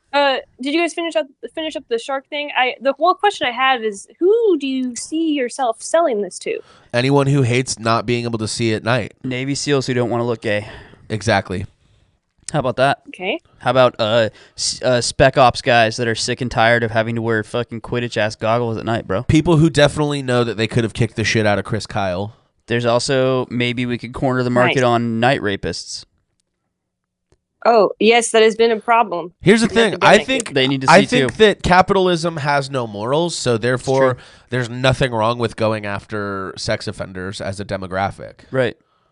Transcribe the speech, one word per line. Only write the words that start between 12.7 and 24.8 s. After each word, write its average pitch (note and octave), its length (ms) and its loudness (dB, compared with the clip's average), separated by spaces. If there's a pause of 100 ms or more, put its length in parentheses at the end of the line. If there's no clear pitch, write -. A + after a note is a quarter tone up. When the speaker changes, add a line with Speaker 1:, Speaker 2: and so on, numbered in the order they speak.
Speaker 1:
that? C#3 320 2
Speaker 2:
Okay. A3 300 -6 (180)
Speaker 1:
How - 140 -2
about, B2 280 4
uh, A2+ 300 2 (260)
s-, - 280 -6
uh, B2 180 2
Spec - 360 2
Ops B2 260 4
guys A#2 340 2
that B2 100 -2
are A2+ 80 0
sick - 260 -4
and B2 100 -4
tired A#2 320 2
of A2 80 -4
having A2+ 240 -2
to A#2 60 -4
wear A2 220 0
fucking A#2 380 -6
Quidditch-ass A#2 540 -4
goggles A2+ 420 -2
at - 80 -8
night, A2+ 220 -4
bro? F#2+ 160 -2
Speaker 3:
People D#3 340 4
who D#3+ 120 4
definitely D3 520 0
know B2 220 0
that A#2 120 -4
they A2 120 -2
could A#2+ 160 0
have G#2+ 100 -4
kicked - 220 -2
the A2 80 -2
shit G#2+ 240 0
out G2+ 120 2
of F#2+ 60 -6
Chris G#2+ 220 -6
Kyle. G2 480 -6 (320)
Speaker 1:
There's A#2+ 180 -2
also, C3 640 0
maybe B2 380 -2
we A#2+ 100 -2
could A#2 160 -12
corner B2+ 300 0
the B2 80 0
market B2 260 2
Speaker 2:
Nice. B2+ 60 4